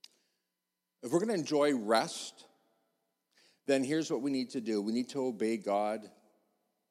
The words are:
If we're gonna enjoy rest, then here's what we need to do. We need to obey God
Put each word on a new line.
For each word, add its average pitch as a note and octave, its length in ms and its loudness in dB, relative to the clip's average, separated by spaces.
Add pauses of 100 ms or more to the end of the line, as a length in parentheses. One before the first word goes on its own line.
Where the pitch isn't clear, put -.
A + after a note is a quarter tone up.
(1040)
If A#2+ 80 -6
we're E3 80 4
gonna A3 140 0
enjoy D3 420 2
rest, A2+ 720 0 (1200)
then C3+ 160 4
here's D3+ 260 -2
what C3+ 120 -2
we C#3 100 -2
need C3 200 -2
to C#3 80 -4
do. G#2+ 220 0
We G#2 100 -2
need B2 180 -2
to C3 180 -2
obey A2+ 280 0
God G#2 540 -2 (800)